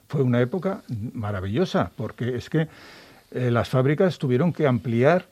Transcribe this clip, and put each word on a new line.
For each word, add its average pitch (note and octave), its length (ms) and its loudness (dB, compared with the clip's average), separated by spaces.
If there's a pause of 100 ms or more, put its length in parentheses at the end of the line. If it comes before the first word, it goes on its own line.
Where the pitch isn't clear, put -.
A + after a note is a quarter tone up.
fue D3 140 -2
una B2 200 2
época F#3+ 400 -4 (320)
maravillosa, G#2 800 -2
porque A#2+ 400 -6
es - 140 -10
que, D#3 180 0 (640)
eh, B2 200 -2
las A#2 200 2
fábricas C#3+ 480 2
tuvieron C#3+ 340 2
que D#3 140 0
ampliar B2+ 640 2